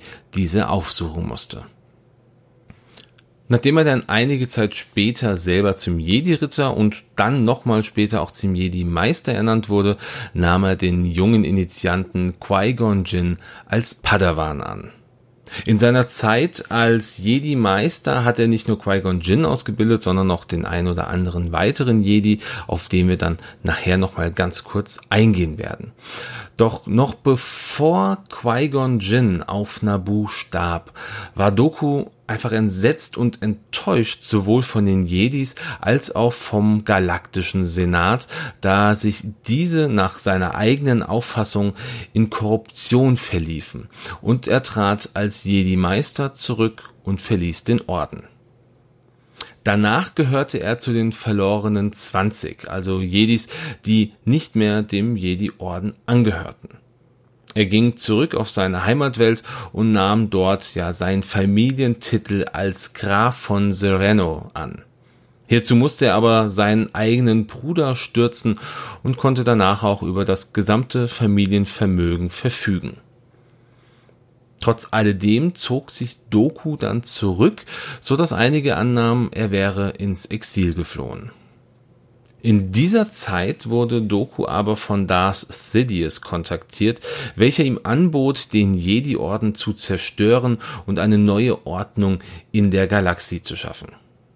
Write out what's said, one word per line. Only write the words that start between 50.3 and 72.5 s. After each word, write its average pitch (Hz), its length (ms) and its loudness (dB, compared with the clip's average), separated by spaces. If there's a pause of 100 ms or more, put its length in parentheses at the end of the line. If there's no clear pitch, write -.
er 113 200 -4
zu - 120 -2
den 113 220 0
verlorenen 104 800 0
zwanzig, - 760 -2
also 92 300 -4
Jedis, 107 480 2 (380)
die 110 280 2 (120)
nicht 147 300 0
mehr 107 260 2
dem 107 340 -2
Jedi-Orden 92 800 -4 (120)
angehörten. 104 760 0 (720)
Er 107 120 2
ging 110 320 2
zurück 117 380 0
auf 113 140 -4
seine 92 360 -2
Heimatwelt 117 580 2 (300)
und 110 180 2
nahm 107 380 2
dort 98 460 0
ja 87 180 -4
seinen 95 300 -2
Familientitel 107 1300 0
als 92 400 -4
Graf 104 420 0
von 101 360 0
Serenno 95 840 2
an. - 300 -10 (640)
Hierzu 117 280 4
musste 135 300 2
er 98 100 4
aber 110 340 4
seinen 107 440 0
eigenen 113 540 2
Bruder 147 480 -2
stürzen 117 640 0 (420)
und 127 160 -2
konnte 127 260 2
danach 101 380 4
auch 104 220 0
über 92 200 -2
das 92 300 -2
gesamte 117 540 0
Familienvermögen 95 1200 0
verfügen. - 680 -4 (1600)